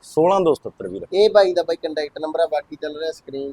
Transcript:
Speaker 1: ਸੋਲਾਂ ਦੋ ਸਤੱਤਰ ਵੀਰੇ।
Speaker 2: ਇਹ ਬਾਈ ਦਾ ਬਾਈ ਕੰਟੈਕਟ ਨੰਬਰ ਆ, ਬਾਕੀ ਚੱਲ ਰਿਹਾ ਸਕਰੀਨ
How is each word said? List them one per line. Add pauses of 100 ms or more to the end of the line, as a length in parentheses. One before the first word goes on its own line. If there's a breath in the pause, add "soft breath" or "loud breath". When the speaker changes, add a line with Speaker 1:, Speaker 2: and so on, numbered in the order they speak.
Speaker 1:
ਸੋਲਾਂ
ਦੋ
ਸਤੱਤਰ
ਵੀਰੇ।
Speaker 2:
ਇਹ
ਬਾਈ
ਦਾ
ਬਾਈ
ਕੰਟੈਕਟ
ਨੰਬਰ
ਆ,
ਬਾਕੀ
ਚੱਲ
ਰਿਹਾ
ਸਕਰੀਨ